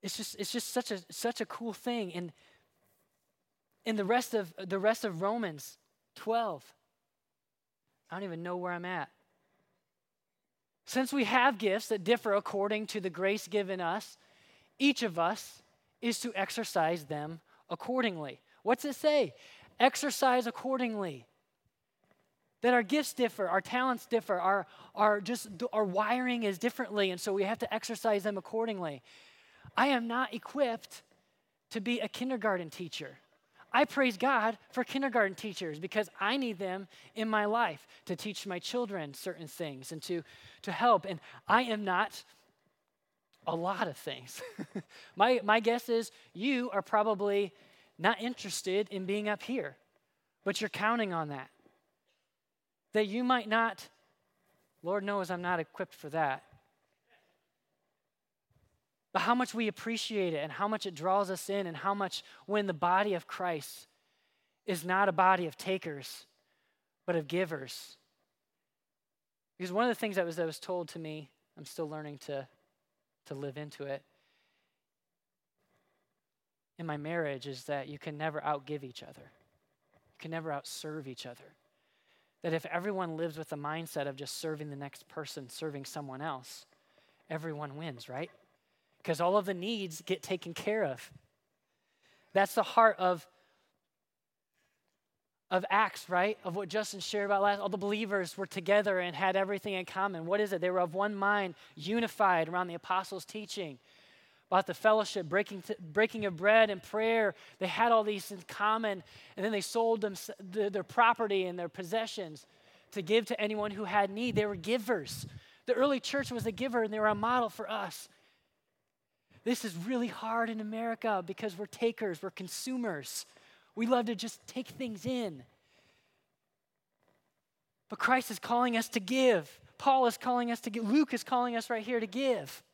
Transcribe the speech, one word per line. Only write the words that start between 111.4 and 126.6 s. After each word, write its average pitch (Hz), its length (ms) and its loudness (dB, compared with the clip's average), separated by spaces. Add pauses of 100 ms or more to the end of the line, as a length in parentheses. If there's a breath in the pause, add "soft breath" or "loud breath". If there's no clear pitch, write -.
and 180 120 -4
their 170 120 -4
possessions 185 760 -6 (460 soft breath)
to 196 100 -4
give 208 240 4
to - 140 -2
anyone 214 320 -2
who 196 100 -6
had 202 280 2
need. 220 260 -2
They 208 100 4
were 208 80 -2
givers. 202 720 -2 (400 loud breath)
The 247 60 2
early 262 260 4
church - 320 -2
was 226 160 -4
a 226 60 -2
giver, 233 320 0
and 208 100 -4
they 214 60 0
were 214 80 6
a 214 80 4
model 233 320 2
for - 200 -10
us. 202 400 -6 (1400 soft breath)
This 240 200 0
is 196 100 -6
really 233 320 -2
hard 226 440 -2
in 220 100 -4
America 226 680 -2
because 196 320 -6
we're 208 80 -6
takers, 220 560 -2
we're 190 80 -4
consumers. 190 960 -4 (480 soft breath)
We 226 120 0
love 240 200 6
to 233 80 0
just 220 320 -10
take - 220 -8
things 220 360 -8
in. 226 380 -4 (2500 soft breath)